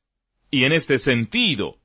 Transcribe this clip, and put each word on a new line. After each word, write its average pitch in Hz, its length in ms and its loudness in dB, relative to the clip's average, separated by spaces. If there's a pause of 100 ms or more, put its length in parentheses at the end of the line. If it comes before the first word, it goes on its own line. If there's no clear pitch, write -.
(520)
y 127 140 2
en 143 80 2
este 151 260 0
sentido, 120 840 -2